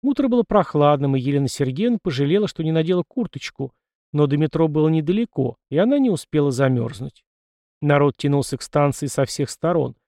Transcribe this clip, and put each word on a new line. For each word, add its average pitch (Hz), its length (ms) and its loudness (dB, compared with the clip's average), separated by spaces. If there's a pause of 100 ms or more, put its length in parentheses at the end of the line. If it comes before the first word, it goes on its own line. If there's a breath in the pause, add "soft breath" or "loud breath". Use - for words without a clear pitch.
Утро 277 240 0
было 240 160 2
прохладным, 147 720 2
и 135 60 0
Елена 139 260 0
Сергеевна 151 560 -2
пожалела, 160 460 0
что - 160 -8
не 160 80 0
надела 165 340 0
курточку, - 680 -8 (400)
но 147 140 2
до 143 120 0
метро 156 280 2
было 151 220 2
недалеко, 160 680 -2 (120)
и 139 100 -2
она 254 220 2
не 262 100 2
успела 147 400 0
замёрзнуть. 127 760 -2 (560)
Народ 143 360 2
тянулся 143 400 -2
к - 60 -10
станции 147 440 -2
со 135 200 -2
всех - 240 -6
сторон, 160 440 -2 (140)